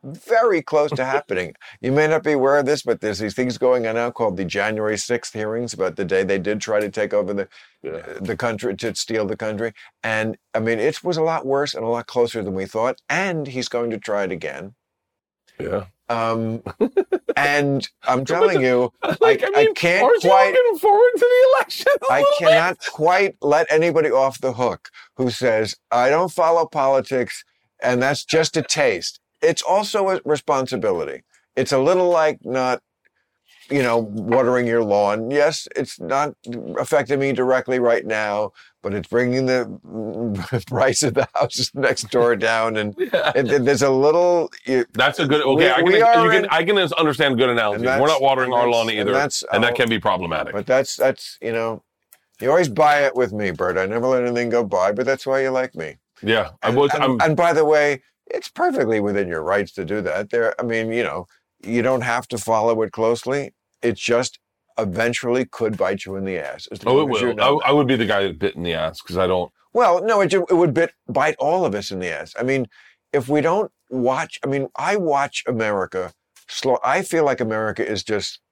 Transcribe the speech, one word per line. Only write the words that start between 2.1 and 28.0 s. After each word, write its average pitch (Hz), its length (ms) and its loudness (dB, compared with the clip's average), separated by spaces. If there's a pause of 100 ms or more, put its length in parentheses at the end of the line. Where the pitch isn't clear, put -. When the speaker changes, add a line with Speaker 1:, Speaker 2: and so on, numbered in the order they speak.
Speaker 1:
be 151 100 0
aware 139 240 4
of 143 80 2
this, 143 180 0
but 117 160 -2
there's 101 200 -4
these 104 140 -4
things 123 240 -4
going 123 300 2
on 113 80 -2
now 120 160 -2
called 107 240 -2
the 95 100 -4
January 107 520 -2
sixth - 360 -6
hearings 110 400 -6
about 90 220 -2
the 101 100 -4
day 95 180 0
they 98 160 0
did 104 200 -4
try 107 220 -2
to 104 80 -4
take 104 240 -4
over 101 200 -2
the, 98 140 -6 (360)
Speaker 2:
Yeah. 80 180 -10 (180)
Speaker 1:
the 107 160 -6
country, 113 420 -4
to 110 180 -6
steal 110 300 -4
the 101 120 -6
country. 107 360 -6 (300)
And, 110 340 -4 (160)
I 113 60 0
mean, 113 200 0
it 143 240 -2
was 175 140 -4
a 160 60 -2
lot 160 220 -2
worse 139 300 -2
and 113 100 -8
a - 20 -4
lot 120 200 -4
closer 120 360 -2
than 95 120 -6
we 95 100 -4
thought. 117 440 -4
And 165 380 -4
he's 127 220 -8
going 120 220 -2
to 110 60 -6
try 101 260 -2
it 92 80 -4
again. 78 420 -10 (840)
Speaker 2:
Yeah. 95 260 -6 (220)
Speaker 1:
Um, 113 560 -2 (160)
Speaker 2:
<laughs> - 560 -2
Speaker 1:
and 143 520 0 (200)
I'm 127 120 2
Speaker 2:
But 135 80 -6
Speaker 1:
telling 175 340 2
Speaker 2:
the, 127 60 2
Speaker 1:
you, 123 260 2 (100)
Speaker 2:
<laughs> 320 180 -2
like, 440 220 4
Speaker 1:
I, - 40 -2
Speaker 2:
I - 20 -2
mean, 427 200 4
Speaker 1:
I 392 60 -2
can't 180 280 2
Speaker 2:
aren't 427 200 4
you - 60 4
Speaker 1:
quite, 523 240 6
Speaker 2:
looking 480 260 4
forward 427 360 6
to 320 40 -2
the 494 380 6
election - 300 -2 (220)
a - 40 4
Speaker 1:
I 554 60 4
Speaker 2:
little 571 200 4
bit? 165 80 2
Speaker 1:
cannot 180 300 4 (140)
quite 180 500 2
let 147 300 2
anybody 156 400 2
off 135 300 2
the 131 120 -2
hook 110 360 -4 (280)
who 127 120 0
says, 110 460 0 (160)
"I 123 180 4
don't 165 220 2
follow 165 340 2
politics, 135 800 -2 (380)
and 123 200 0